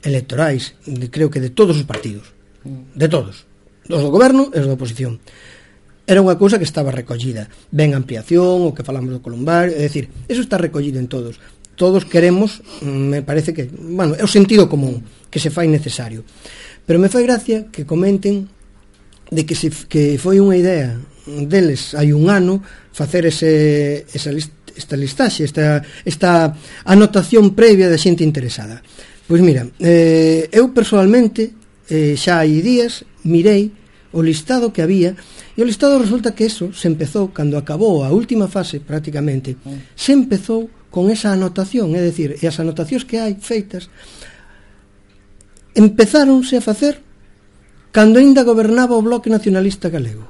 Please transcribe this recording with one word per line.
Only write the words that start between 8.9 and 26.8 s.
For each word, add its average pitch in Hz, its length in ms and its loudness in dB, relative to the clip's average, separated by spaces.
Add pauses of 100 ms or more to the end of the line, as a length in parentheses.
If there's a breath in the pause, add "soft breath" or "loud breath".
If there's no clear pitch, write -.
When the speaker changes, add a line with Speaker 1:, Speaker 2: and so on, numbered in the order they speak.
Speaker 1:
do 123 80 -14
Columbario, 160 480 -2
é 147 160 -4
dicir, 143 240 -8 (160)
eso 240 160 -4
está 190 160 -4
recollido 147 400 -6
en 123 80 -8
todos. 120 320 -12 (400 soft breath)
Todos 185 240 2
queremos, 180 560 2 (240)
mm, 139 320 -4
me 147 80 -6
parece 156 320 -4
que, 143 160 -8
bueno, 165 400 -4
é 175 80 -6
o 214 80 -2
sentido 202 400 6
común 135 320 -4 (320 soft breath)
que 156 80 -4
se 156 80 -4
fai 160 240 0
necesario. 120 560 -6 (560 loud breath)
Pero 170 160 2
me 190 80 4
fai 240 160 0
gracia 226 480 -4
que 143 160 -12
comenten 196 640 -2 (800)
de 156 160 -4
que 165 80 -4
se 156 160 -4
f-, - 160 -18
que 147 320 0
foi 185 160 2
unha 196 240 4
idea 143 400 -2 (240)
deles 147 720 -2
hai 147 160 2
un 151 160 2
ano 190 320 2 (320 loud breath)
facer 160 320 -4
ese, 151 880 0
esa 143 220 -8
list-, - 420 -12
esta - 240 -8
listaxe, 151 480 -2
esta, 151 320 0 (240 loud breath)
esta 165 480 2 (320 loud breath)